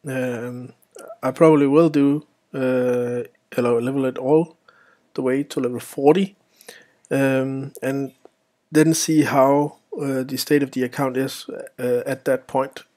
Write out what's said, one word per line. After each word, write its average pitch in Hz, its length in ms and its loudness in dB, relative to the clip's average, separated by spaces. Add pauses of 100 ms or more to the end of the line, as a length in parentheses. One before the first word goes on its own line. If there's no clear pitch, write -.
Um, 123 640 -8 (500)
I 131 80 -2
probably 151 360 6
will 156 220 4
do, 147 380 2 (280)
uh, 123 720 -2 (240)
hello, 120 260 0
level 135 260 -2
it 127 140 -4
all 156 380 0 (580)
the 139 80 -4
way 131 200 0
to 143 180 -6
level 123 200 -4
forty, 160 560 2 (760)
um, 135 640 -2 (100)
and 135 300 -6 (580)
then 156 240 4
see 156 280 0
how, 139 540 2 (220)
uh, 135 240 -4
the 127 140 -8
state 143 260 0
of 135 100 -6
the 127 100 -4
account 127 340 -4
is, 131 320 -6 (300)
uh, 123 260 -2
at 131 200 -8
that 131 220 -2
point 135 360 -4 (140)